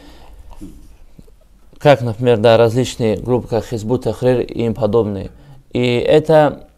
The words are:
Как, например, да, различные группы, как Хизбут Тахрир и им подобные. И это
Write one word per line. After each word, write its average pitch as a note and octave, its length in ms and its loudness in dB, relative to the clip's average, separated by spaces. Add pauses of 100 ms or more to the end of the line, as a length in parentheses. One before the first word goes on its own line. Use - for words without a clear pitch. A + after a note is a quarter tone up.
(1800)
Как, C#3 240 4
например, A#2+ 360 0
да, A2+ 180 6
различные A#2 600 0
группы, A#2+ 320 -4
как A2 160 -2
Хизбут A#2+ 400 -4
Тахрир B2 360 -2
и - 240 -6
им A2+ 100 -2
подобные. G#2 560 -2 (420)
И B2 240 -2
это D3+ 800 2